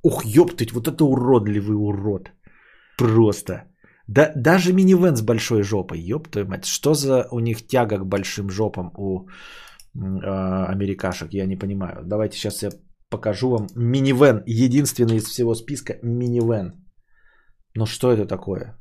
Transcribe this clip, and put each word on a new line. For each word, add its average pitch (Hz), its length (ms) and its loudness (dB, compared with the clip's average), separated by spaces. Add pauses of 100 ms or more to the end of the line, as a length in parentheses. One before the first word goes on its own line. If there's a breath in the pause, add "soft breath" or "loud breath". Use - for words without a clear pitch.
Ух, - 220 2
ёптыть, 123 480 2
вот 120 140 -4
это 151 180 2
уродливый 107 680 2
урод. 101 560 -4 (680 soft breath)
Просто. 110 680 2 (440 soft breath)
Да, 143 280 4
даже 175 380 4
минивэн 185 420 6
с 113 60 -2
большой 110 420 0
жопой, 98 360 -4
ёб 113 280 -6
твою 101 200 -6
мать. - 180 -8
Что - 280 0
за 135 380 2
у 120 80 -4
них 113 280 -4
тяга 110 300 0
к 98 80 -6
большим 98 440 -4
жопам 95 460 -4
у, 95 320 -6 (680 loud breath)
м, 95 280 -6
а, 95 480 -2
америкашек, 95 640 -4
я 98 120 -4
не 95 120 -4
понимаю. 98 480 -8
Давайте 104 320 -4
щас - 260 -6
я 101 60 -4 (400)
покажу 113 400 -2
вам 110 260 -2
минивэн, 127 680 4
единственный 120 720 2
из 107 80 -2
всего 117 300 0
списка - 380 -10 (100)
минивэн. 117 680 -2 (1000)
Ну 110 100 0
что - 260 0
это 104 140 2
такое? 95 560 -8